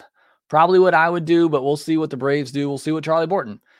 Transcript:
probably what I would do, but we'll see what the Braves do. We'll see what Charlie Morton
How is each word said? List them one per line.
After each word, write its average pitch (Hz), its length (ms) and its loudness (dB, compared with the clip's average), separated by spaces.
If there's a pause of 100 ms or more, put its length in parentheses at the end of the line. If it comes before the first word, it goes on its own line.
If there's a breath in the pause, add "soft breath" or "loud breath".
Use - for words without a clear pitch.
(480 soft breath)
probably 170 320 4
what 185 140 4
I 165 160 4
would 175 160 -4
do, 170 240 2
but 147 140 0
we'll 143 120 0
see 160 220 -4
what 156 120 -2
the 139 80 -10
Braves 139 340 -2
do. 143 180 -4
We'll 139 80 -6
see 151 140 -6
what 156 120 -4
Charlie 160 240 0
Morton 135 320 -6 (200 soft breath)